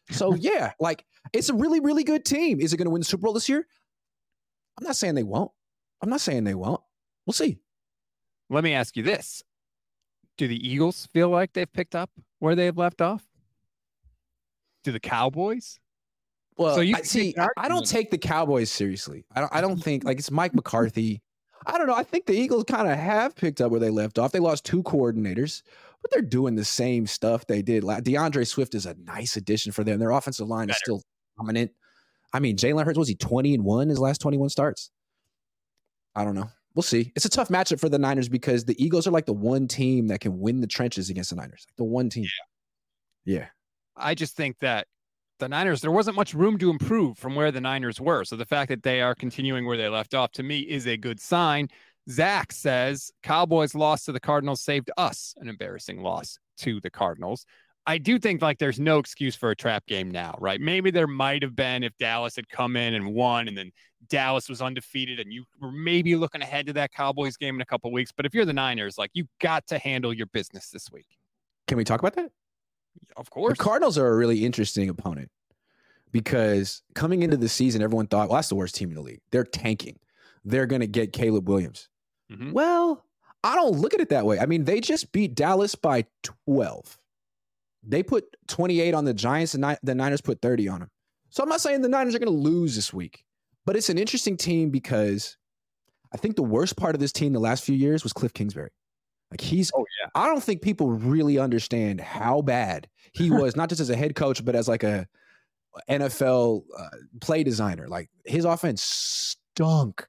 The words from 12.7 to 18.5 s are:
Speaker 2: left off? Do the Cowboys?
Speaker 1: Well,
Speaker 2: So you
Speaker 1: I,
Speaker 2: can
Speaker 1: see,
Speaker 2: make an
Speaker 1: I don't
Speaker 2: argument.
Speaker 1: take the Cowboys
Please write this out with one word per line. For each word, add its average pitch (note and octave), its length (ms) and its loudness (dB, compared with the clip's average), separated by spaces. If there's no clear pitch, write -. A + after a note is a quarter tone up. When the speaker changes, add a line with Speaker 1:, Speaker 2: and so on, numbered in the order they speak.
Speaker 2:
left F3 280 0
off? G3 200 0
Do C#3+ 100 -2
the A2+ 60 -4
Cowboys? D3+ 800 -2
Speaker 1:
Well, D#3 180 4
Speaker 2:
So F3 60 4
you F#3 140 6
Speaker 1:
I, - 60 -2
Speaker 2:
can - 40 -8
Speaker 1:
see, G#3 220 2
Speaker 2:
make D#3+ 100 -4
an F3 60 2
Speaker 1:
I A#3+ 100 -2
don't E4 40 0
Speaker 2:
argument. F4 160 0
Speaker 1:
take A3+ 220 0
the F3+ 60 0
Cowboys C#3+ 540 2